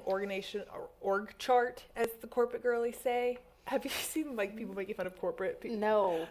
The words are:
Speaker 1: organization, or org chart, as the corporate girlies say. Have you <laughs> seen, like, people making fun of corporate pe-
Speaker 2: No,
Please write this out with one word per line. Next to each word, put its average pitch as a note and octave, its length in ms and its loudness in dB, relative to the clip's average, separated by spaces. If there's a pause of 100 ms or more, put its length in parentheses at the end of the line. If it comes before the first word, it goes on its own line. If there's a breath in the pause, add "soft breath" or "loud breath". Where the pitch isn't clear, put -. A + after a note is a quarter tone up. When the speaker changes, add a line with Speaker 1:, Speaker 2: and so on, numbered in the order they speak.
Speaker 1:
organization, G3 680 -2
or - 180 -10 (100)
org G3 400 0
chart, B3 460 4 (100)
as A#3 140 0 (120)
the A3+ 60 -12
corporate A#3+ 340 0
girlies A#3+ 360 2
say. B3 420 0 (260)
Have - 180 -2
you C#4 60 -6
<laughs> - 220 -4
seen, D4 240 -2
like, G#3 200 -2
people G#3 200 -8
making G3 180 -4
fun F#3 140 -4
of F#3 120 -8
corporate F3+ 400 -2
pe- - 100 -8
Speaker 2:
No, G3+ 600 2